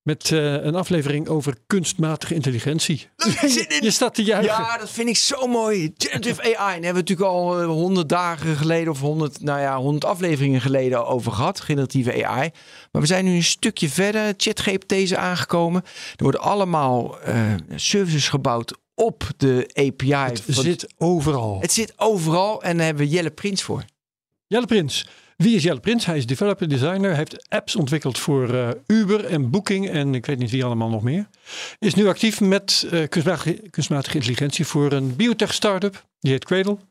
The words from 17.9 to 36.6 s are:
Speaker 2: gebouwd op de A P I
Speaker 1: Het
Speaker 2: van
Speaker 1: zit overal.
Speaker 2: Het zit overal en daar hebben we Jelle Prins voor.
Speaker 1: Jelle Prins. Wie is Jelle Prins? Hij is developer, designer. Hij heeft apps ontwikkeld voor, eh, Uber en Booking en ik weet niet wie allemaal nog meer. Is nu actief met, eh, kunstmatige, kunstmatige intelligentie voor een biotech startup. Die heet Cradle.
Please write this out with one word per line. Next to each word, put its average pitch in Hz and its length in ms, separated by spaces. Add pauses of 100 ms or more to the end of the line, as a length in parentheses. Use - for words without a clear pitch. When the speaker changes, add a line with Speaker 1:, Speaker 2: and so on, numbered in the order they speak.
Speaker 2:
gebouwd 131 480 (180)
op - 280 (140)
de 127 320 (100)
A 139 160
P - 60
I 135 120
Speaker 1:
Het 131 280
Speaker 2:
van 147 220
Speaker 1:
zit 170 240 (100)
overal. 143 640
Speaker 2:
Het 170 100
zit 220 260
overal 196 680
en 175 140
daar 165 80
hebben 147 200
we 143 60
Jelle 165 200
Prins 202 320
voor. - 200 (640)
Speaker 1:
Jelle 233 180
Prins. 180 420 (300)
Wie 220 180
is 147 80
Jelle 151 160
Prins? 226 260
Hij 165 120
is 127 80
developer, 190 440
designer. 175 400
Hij 151 80
heeft - 320
apps - 260
ontwikkeld 143 440
voor, 131 340
eh, 123 160 (180)
Uber 208 380
en 143 240
Booking 196 400
en 139 260
ik 120 100
weet 143 120
niet 120 140
wie 131 120
allemaal 117 260
nog 110 140
meer. 165 260 (500)
Is 180 140
nu 202 140
actief 214 340
met, 196 500
eh, 160 180
kunstmatige, 160 440 (160)
kunstmatige 143 460
intelligentie 139 500
voor 143 260
een 135 240
biotech 220 380
startup. 196 520 (140)
Die 135 120
heet 131 140
Cradle. 190 320 (140)